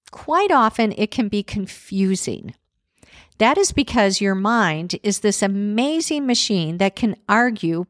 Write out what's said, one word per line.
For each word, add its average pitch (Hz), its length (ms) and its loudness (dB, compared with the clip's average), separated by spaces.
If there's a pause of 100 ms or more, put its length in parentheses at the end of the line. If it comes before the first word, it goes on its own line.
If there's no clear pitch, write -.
(120)
quite 370 400 0
often 226 420 2
it - 180 -2
can 226 160 -2
be 202 160 -2
confusing. 190 1120 -4 (840)
That 233 180 4
is 392 140 2
because 202 500 2
your 196 140 2
mind 190 680 0
is 202 160 0
this 202 220 0
amazing 240 840 0
machine 175 520 0
that 196 180 0
can 220 220 -2 (100)
argue 202 640 0